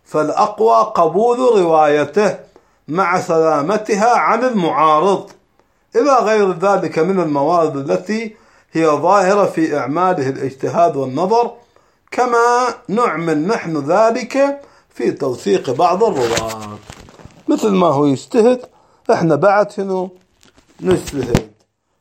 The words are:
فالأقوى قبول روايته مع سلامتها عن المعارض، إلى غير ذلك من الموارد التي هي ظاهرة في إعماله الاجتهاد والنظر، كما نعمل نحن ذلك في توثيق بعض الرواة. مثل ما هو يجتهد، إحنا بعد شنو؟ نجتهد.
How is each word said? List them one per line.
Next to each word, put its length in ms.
فالأقوى 840
قبول 440
روايته 960
مع 340
سلامتها 960
عن 260
المعارض، 880
إلى 200
غير 440
ذلك 400
من 200
الموارد 720
التي 460
هي 160
ظاهرة 580
في 320
إعماله 520
الاجتهاد 680
والنظر، 560
كما 560
نعمل 600
نحن 300
ذلك 840
في 220
توثيق 600
بعض 320
الرواة. 720
مثل 220
ما 180
هو 180
يجتهد، 560
إحنا 240
بعد 360
شنو؟ 380
نجتهد. 720